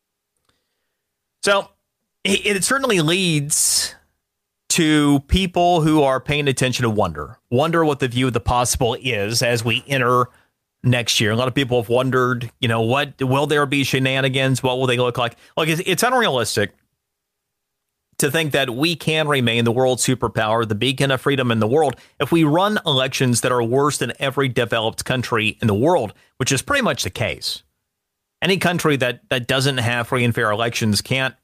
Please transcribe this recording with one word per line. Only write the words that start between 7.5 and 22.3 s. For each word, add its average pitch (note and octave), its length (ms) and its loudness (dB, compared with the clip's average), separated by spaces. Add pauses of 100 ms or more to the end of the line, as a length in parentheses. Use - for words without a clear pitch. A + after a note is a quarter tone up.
wonder D#3+ 340 2
what D3 140 0
the C3 80 -2
view B2+ 220 0
of B2 40 -2
the A2+ 80 0
possible B2 600 0
is A#2 420 -2
as A#2+ 220 0
we A#2+ 240 -2
enter B2 400 2 (540)
next B2 380 0
year. G#2+ 120 2
A A2 40 0
lot B2+ 120 0
of A#2 60 -6
people B2 280 0
have A2 80 -4
wondered, B2 600 0 (100)
you A#2+ 80 0
know, A2+ 120 2
what, C3+ 400 -2
will C3+ 280 0
there D3 180 2
be C#3 160 0
shenanigans? C3+ 800 0
What B2+ 160 0
will C3 80 0
they B2 100 2
look B2 220 0
like? A#2+ 180 -4 (200)
Look, D#3+ 120 0
it's, E3 160 -2
it's F#3 200 0
unrealistic D#3+ 680 0 (1500)
to D3 120 0
think D#3+ 220 -2
that C3+ 180 0
we D3 240 0
can D#3 320 -2
remain A#2 380 2
the A#2 80 2
world B2+ 260 2
superpower, A2+ 720 0
the G#2+ 80 -2
beacon C3+ 340 0
of C3 100 0
freedom C3 300 0
in A2+ 80 0
the G#2+ 80 2
world, C#3 300 2 (240)
if C#3+ 100 -2